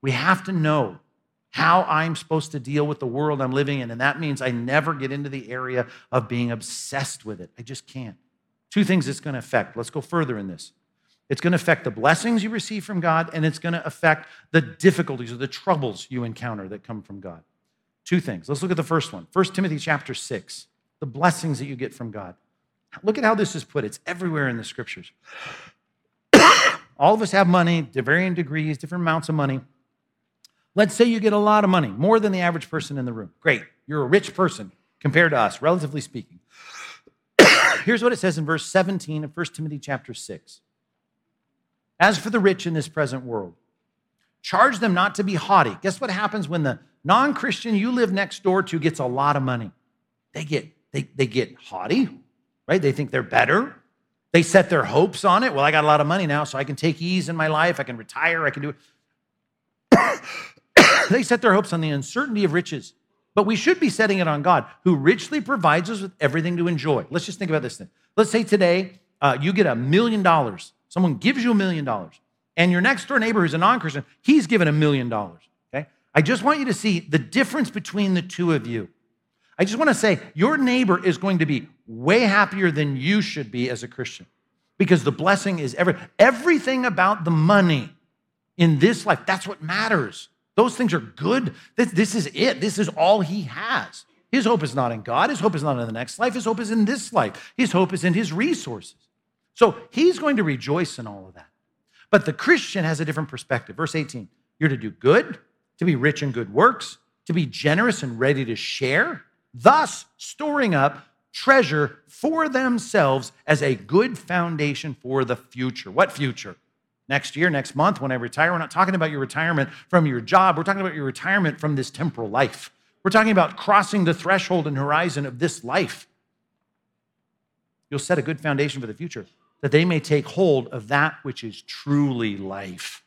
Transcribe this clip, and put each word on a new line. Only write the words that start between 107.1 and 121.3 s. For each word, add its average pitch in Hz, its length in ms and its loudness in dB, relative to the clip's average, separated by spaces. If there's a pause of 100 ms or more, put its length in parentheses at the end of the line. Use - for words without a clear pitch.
to 170 80 -4
be 160 140 0
generous 175 560 -2
and 117 160 -10
ready 135 260 0
to 113 100 -6
share, 175 680 -4 (320)
thus 262 500 4 (120)
storing 285 580 -4
up 139 280 0 (280)
treasure 156 680 2 (100)
for 320 400 -2
themselves 214 840 0 (160)
as 147 160 2
a 139 100 0
good 196 460 0
foundation 156 800 -4
for 131 240 0
the 120 100 -2
future." 123 540 -8
What 180 220 2
future? 123 460 -8 (520)
Next - 260 -4
year, 170 140 2
next 139 260 -4
month, 170 240 0
when 135 140 -4
I - 20 -2
retire. 143 380 0
We're 170 60 -2
not 156 120 -8
talking 185 240 2
about 160 160 0
your 147 80 -6
retirement 147 500 -2 (200)
from 170 160 4
your 123 160 -2
job. 185 340 4
We're 165 80 -4
talking 196 160 -2
about 180 160 -4
your 147 80 -6
retirement 170 560 -2